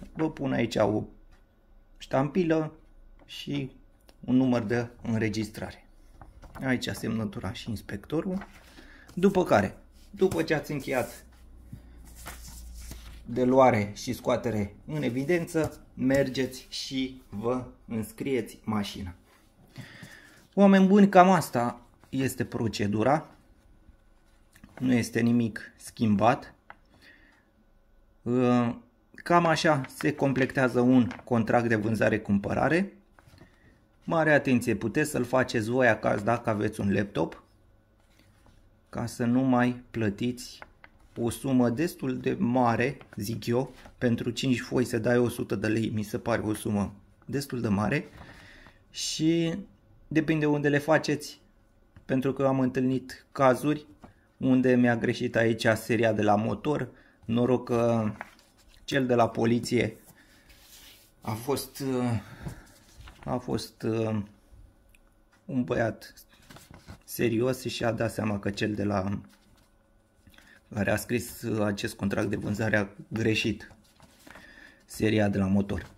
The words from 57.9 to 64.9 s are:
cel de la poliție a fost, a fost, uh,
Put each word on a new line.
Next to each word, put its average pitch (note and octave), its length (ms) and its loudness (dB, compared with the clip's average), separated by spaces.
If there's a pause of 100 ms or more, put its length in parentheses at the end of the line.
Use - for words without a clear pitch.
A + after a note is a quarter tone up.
cel C#3 220 0
de B2 100 2
la A#2 140 4
poliție A2+ 680 0 (1200)
a A2+ 100 -8
fost, C3 520 -6 (1400)
a C3+ 140 -4
fost, - 460 -8
uh, A2 380 -2 (1200)